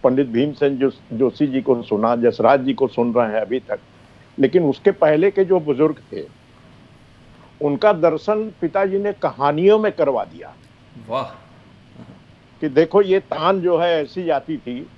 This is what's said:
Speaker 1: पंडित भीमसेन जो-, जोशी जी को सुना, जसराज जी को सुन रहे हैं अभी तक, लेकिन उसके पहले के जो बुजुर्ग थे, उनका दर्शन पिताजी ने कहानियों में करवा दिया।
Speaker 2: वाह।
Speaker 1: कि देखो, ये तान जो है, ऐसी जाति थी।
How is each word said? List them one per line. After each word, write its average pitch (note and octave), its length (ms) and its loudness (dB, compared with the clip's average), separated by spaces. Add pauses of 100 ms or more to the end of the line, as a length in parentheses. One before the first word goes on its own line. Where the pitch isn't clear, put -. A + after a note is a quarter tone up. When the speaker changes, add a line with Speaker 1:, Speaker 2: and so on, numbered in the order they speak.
Speaker 1:
पंडित C3 220 2
भीमसेन C#3 500 -2
जो-, - 360 -4
जोशी B2+ 340 0
जी C3 140 -4
को A#2+ 200 0
सुना, A2 340 -2
जसराज A#2+ 460 2
जी C3 120 -2
को C3 140 -2
सुन A#2+ 260 -2
रहे A#2 140 0
हैं G#2+ 140 -2
अभी G#2+ 180 -4
तक, G#2+ 200 -10 (600)
लेकिन E3+ 240 2
उसके D3+ 280 0
पहले E3 400 2
के F#3+ 140 0
जो F#3 140 2
बुजुर्ग D3+ 360 0 (180)
थे, F#2+ 120 -10 (1400)
उनका D3 320 2
दर्शन G3+ 580 -2 (100)
पिताजी G3 380 -2
ने G3+ 140 -4
कहानियों D#3 640 2
में G#3+ 120 0
करवा C#3 320 0
दिया। - 300 -16 (540)
Speaker 2:
वाह। B2+ 160 -6 (1400)
Speaker 1:
कि D#3 80 -4
देखो, D#3+ 320 4
ये F#3+ 180 2
तान F#3 420 -2
जो F3 160 2
है, E3+ 240 0
ऐसी E3 220 -8
जाति D#3 340 -4
थी। B2 240 -10 (160)